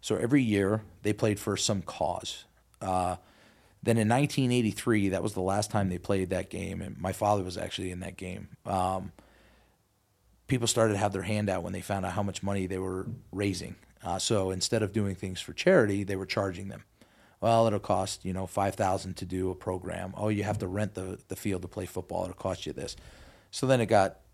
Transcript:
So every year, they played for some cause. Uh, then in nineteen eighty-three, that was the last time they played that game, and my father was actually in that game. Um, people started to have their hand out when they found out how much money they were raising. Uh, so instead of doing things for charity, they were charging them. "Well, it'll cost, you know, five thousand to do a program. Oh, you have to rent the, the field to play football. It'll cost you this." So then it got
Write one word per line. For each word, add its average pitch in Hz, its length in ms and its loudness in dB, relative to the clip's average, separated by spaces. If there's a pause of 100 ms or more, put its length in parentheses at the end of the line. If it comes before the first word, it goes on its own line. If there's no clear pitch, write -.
So - 140 0
every 131 260 4
year, 104 400 4 (200)
they 107 120 0
played 104 240 2
for 101 200 -2
some 98 240 0
cause. - 640 -6 (360)
Uh, 92 360 0 (680)
then 117 160 4
in 107 100 4
nineteen 131 420 4
eighty-three, 107 600 2
that 92 120 0
was 101 120 -2
the 92 80 -2
last 98 280 0
time 98 200 2
they 87 80 -4
played 95 320 0
that 92 180 -2
game, 90 320 -8
and 90 180 -10
my 92 140 -2
father 104 320 2
was 90 140 -8
actually 92 320 -6
in 90 100 -8
that 87 160 -8
game. 95 320 -10 (160)
Um, 95 480 0 (1300)
people 120 200 0
started 113 280 6
to 95 40 0
have 101 140 2
their 98 100 -2
hand 104 260 0
out 90 140 0
when 90 100 -6
they 92 80 -6
found 95 260 -2
out 90 60 -4
how 107 100 -2
much 98 200 -4
money 98 240 0
they 92 120 -4
were 92 280 -4 (260)
raising. 98 440 -2 (260)
Uh, 90 160 -2
so 95 320 2
instead 95 320 0
of 95 100 -2
doing 101 220 0
things 92 260 -8
for - 120 -10
charity, 104 520 4
they 98 120 -4
were 95 100 -4
charging 98 420 -2
them. - 160 -14 (560)
"Well, 113 260 6
it'll 104 120 2
cost, 95 460 -2
you 92 80 -4
know, 92 140 -4
five 98 280 0
thousand 95 440 0
to 98 80 -8
do 92 240 -2
a 92 40 -4
program. 90 640 -6
Oh, 107 120 0
you 104 160 2
have 104 140 0
to 104 80 -2
rent 98 280 -2
the, 92 240 -8 (100)
the 92 80 -6
field 95 260 -2
to 90 60 -8
play 90 180 -6
football. 90 380 -6
It'll 90 100 -8
cost - 320 -4
you 76 60 -6
this." - 240 -8 (540)
So - 160 -2
then 127 140 6
it 113 60 2
got 95 320 6 (160)